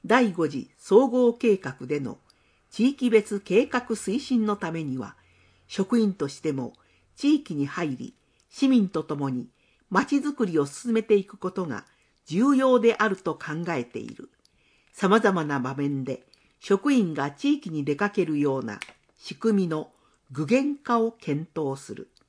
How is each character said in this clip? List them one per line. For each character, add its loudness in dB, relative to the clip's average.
第 4
五 -2
次 -8
総 6
合 4
計 2
画 -12
で -4
の -8
地 2
域 0
別 2
計 2
画 -4
推 -4
進 0
の -2
た -6
め -6
に -6
は、 -10
職 -2
員 2
と -4
し -14
て -2
も -6
地 2
域 -4
に -2
入 -6
り、 -14
市 0
民 4
と -4
共 -4
に -4
ま 2
ち 0
づ 0
く -2
り 0
を 4
進 -6
め 2
て 4
い 0
く -20
こ -8
と -6
が -8
重 2
要 6
で 4
あ 2
る -2
と -6
考 -8
え -2
て -12
い -12
る。 -18
様 2
々 0
な -2
場 -6
面 -4
で -8
職 0
員 2
が -4
地 0
域 -6
に -4
出 0
か -2
け 0
る -2
よ 0
う -6
な -10
仕 -16
組 0
み -4
の -6
具 -6
現 2
化 -2
を 0
検 -6
討 -4
す -16
る。 -16